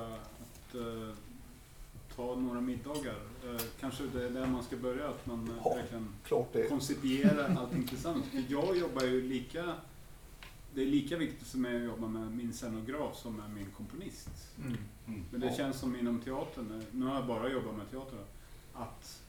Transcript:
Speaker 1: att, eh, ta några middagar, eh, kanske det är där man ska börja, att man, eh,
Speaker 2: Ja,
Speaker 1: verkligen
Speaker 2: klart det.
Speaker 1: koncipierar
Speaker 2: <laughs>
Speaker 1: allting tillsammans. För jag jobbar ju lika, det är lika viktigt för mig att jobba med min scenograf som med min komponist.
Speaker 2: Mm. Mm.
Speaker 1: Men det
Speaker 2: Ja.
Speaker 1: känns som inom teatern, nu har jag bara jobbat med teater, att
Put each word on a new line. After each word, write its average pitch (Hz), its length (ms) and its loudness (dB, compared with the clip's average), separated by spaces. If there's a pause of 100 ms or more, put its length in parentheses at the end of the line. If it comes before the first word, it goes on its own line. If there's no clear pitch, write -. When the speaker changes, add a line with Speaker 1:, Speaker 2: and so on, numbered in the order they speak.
Speaker 1:
att, - 760 -10
eh, 113 400 -4 (1000)
ta 123 200 -2
några 123 260 2
middagar, 127 540 -2 (300)
eh, 120 160 -4 (180)
kanske 135 240 -2 (100)
det 123 120 0
är 123 40 0
där 131 180 0
man 127 160 4
ska 123 140 -4
börja, 127 300 0
att - 180 -4
man, 113 220 -2
eh, 117 60 -2 (120)
Speaker 2:
Ja, 117 100 8
Speaker 1:
verkligen 113 340 -2 (140)
Speaker 2:
klart 127 300 4
det. 113 160 6
Speaker 1:
koncipierar 143 840 6
Speaker 2:
<laughs> 131 40 4
Speaker 1:
allting 123 280 2
tillsammans. 143 440 0
För 135 180 2
jag 165 280 4
jobbar 139 260 2
ju 127 180 6
lika, 135 520 0 (1000)
det 131 80 2
är 139 60 6
lika 147 300 6
viktigt - 300 0
för - 100 -4
mig 123 180 4
att 120 80 4
jobba 113 240 0
med 110 240 -2
min 117 220 0
scenograf 123 640 -2
som 113 180 -6
med 104 180 -6
min 98 140 -6 (100)
komponist. 123 520 -8 (340)
Speaker 2:
Mm. 120 140 -2 (300)
Mm. 104 240 -4
Speaker 1:
Men 123 100 -2
det 127 60 2
Speaker 2:
Ja. 117 60 2
Speaker 1:
känns 139 260 0
som 127 160 0
inom 120 260 2
teatern, 120 720 -4
nu 127 140 0
har 135 100 2
jag 123 120 0
bara 120 220 2
jobbat 113 280 -2
med 101 140 -8
teater, 131 280 -8 (540)
att - 560 -10